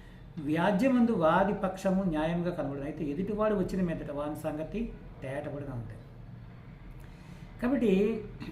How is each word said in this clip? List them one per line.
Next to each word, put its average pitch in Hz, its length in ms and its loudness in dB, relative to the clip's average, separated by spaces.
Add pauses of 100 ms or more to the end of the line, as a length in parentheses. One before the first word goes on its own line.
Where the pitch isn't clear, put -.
(380)
"వ్యాజ్యమందు 196 760 4
వాది 180 420 6
పక్షము 190 480 0
న్యాయంగా 170 480 2
కనబడదు, 139 340 -4
అయితే 156 200 -4
ఎదుటివాడు 202 500 0
వచ్చిన 185 280 0
మీదట 151 280 -2
వాని 147 260 -4
సంగతి 160 560 -4 (300)
తేటపడిన" 143 500 -6
ఉంది. 110 220 -8 (1700)
కాబట్టి 226 600 6 (280)